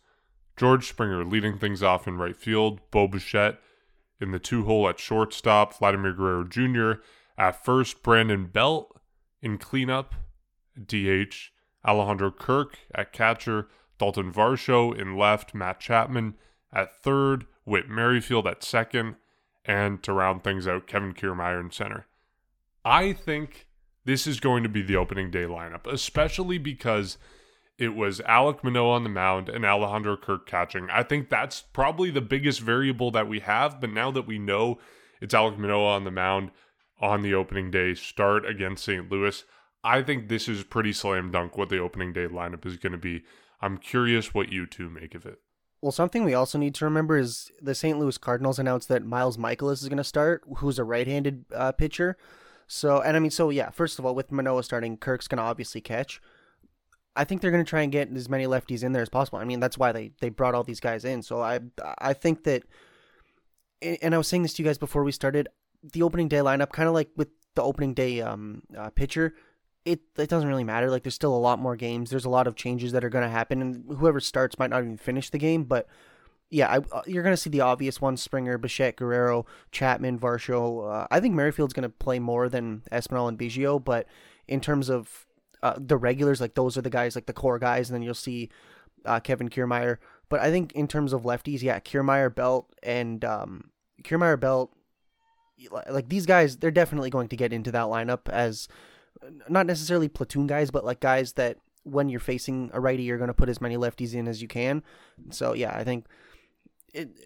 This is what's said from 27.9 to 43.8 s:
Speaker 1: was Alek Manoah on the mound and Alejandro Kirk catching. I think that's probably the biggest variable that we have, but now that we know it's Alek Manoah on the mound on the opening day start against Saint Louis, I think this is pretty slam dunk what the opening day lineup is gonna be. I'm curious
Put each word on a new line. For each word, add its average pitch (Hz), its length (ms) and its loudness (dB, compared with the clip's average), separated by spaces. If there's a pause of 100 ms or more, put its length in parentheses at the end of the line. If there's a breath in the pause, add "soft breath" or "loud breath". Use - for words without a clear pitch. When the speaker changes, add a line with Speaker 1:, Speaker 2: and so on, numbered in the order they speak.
Speaker 1:
was 101 260 -2
Alek 131 420 4
Manoah 120 340 4
on 120 80 0
the 110 40 -4
mound 95 400 0
and 117 160 -4
Alejandro 104 540 2
Kirk - 280 -6
catching. 90 440 -4
I 110 120 2
think 143 280 -2
that's 123 320 -2
probably 160 480 0
the 139 100 -2
biggest 135 400 -2
variable 123 520 0
that 110 140 2
we 107 140 -6
have, 131 400 0
but 117 100 -4
now 113 200 -2
that 131 160 -4
we 110 120 -6
know 104 400 0 (440 loud breath)
it's 104 100 -8
Alek 110 240 4
Manoah 104 380 2
on 98 100 -2
the 95 60 -6
mound 95 400 0 (500 soft breath)
on 104 220 2
the 101 100 -2
opening 95 380 -2
day 90 240 2
start 104 500 0
against 98 400 -6
Saint 92 260 -4
Louis, 98 340 0 (380 soft breath)
I 123 200 4
think 127 260 -4
this 113 180 -4
is 104 160 -4
pretty 107 300 0
slam 92 380 -2
dunk 87 260 -2
what 98 140 -2
the 95 80 2
opening 90 340 -6
day 87 140 -4
lineup 87 400 -8
is 90 100 -8
gonna 87 220 -6
be. 85 240 -6 (400 soft breath)
I'm 98 160 -4
curious 120 560 2